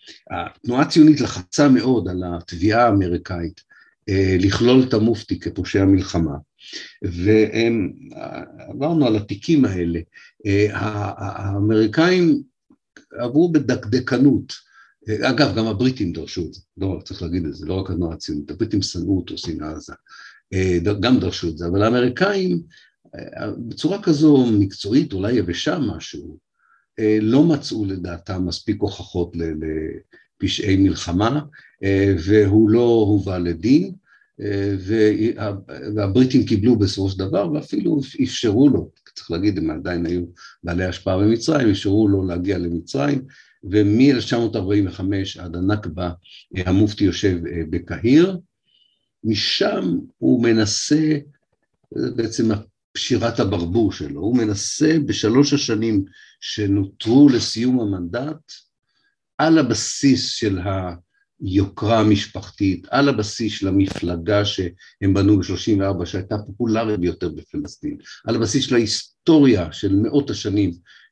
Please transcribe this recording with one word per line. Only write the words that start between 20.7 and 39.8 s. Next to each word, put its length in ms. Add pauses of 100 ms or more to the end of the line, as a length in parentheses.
ד-, 180
גם 180
דרשו 300
את 80
זה, 100
אבל 160
האמריקאים, 800 (540)
אה, 360 (160)
בצורה 360
כזו 420 (140)
מקצועית, 540
אולי 200
יבשה 460
משהו, 580 (600)
אה, 220
לא 220
מצאו 420
לדעתם 600
מספיק 360
הוכחות 540
ל-, 180 (880)
לפשעי 360
מלחמה, 640 (420)
אה, 340
והוא 520
לא 380
הובא 300
לדין, 560 (480)
אה, 380
וה-, 720 (440)
והבריטים 500
קיבלו 300
בסופו 340
של 100
דבר, 320
ואפילו 480 (240)
אפשרו 460
לו, 200 (260)
צריך 160
להגיד, 260
הם 140
עדיין 340